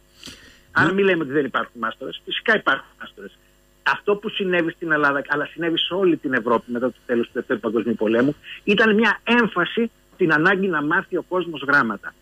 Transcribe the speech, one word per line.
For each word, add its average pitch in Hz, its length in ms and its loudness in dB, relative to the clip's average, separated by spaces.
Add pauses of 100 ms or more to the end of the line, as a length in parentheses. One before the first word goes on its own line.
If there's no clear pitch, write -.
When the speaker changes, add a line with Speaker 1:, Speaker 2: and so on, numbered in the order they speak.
(720)
Speaker 1:
Άρα 165 140 4
Speaker 2:
Ναι. 180 60 0
Speaker 1:
μη 196 100 2
λέμε 180 200 2
ότι 131 80 -8
δεν 143 140 2
υπάρχουν 117 340 -4
μάστορες. - 460 -8
Φυσικά 214 300 -2
υπάρχουν 139 300 -2 (140)
μάστορες. - 380 -18 (460)
Αυτό 143 320 0
που 202 140 -6
συνέβη 180 420 -2
στην 160 200 -6
Ελλάδα, 147 360 0
αλλά 147 180 -2
συνέβη 165 340 -4
σε - 140 -4
όλη 180 240 2
την 131 160 -4
Ευρώπη 117 380 0
μετά 120 160 -2
το 117 180 -6
τέλος 117 200 0
του - 80 -16
Δευτέρου 120 260 -4
Παγκοσμίου 110 360 -2
Πολέμου, 117 400 0 (280)
ήταν 208 320 4
μια 214 280 2
έμφαση 226 680 0 (220)
στην 160 200 2
ανάγκη 185 340 2
να 160 160 0
μάθει 175 340 -2
ο 151 40 -2
κόσμος 165 460 -6
γράμματα. 120 540 0